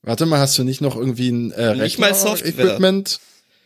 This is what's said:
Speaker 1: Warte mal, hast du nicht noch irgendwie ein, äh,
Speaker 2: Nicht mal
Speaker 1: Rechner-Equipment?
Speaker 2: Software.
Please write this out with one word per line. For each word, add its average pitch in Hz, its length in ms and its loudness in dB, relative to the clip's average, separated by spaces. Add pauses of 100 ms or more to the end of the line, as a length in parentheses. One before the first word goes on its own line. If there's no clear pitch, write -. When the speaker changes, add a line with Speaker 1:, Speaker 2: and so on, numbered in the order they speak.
Speaker 1:
Warte 117 240 -2
mal, 156 140 2
hast 139 180 2
du 131 80 0
nicht 131 160 -4
noch 131 160 -2
irgendwie 123 340 -2
ein, 120 200 -2
äh, 110 240 0
Speaker 2:
Nicht 110 240 -2
mal 208 120 4
Speaker 1:
Rechner-Equipment? 190 960 0
Speaker 2:
Software. - 240 -8 (340)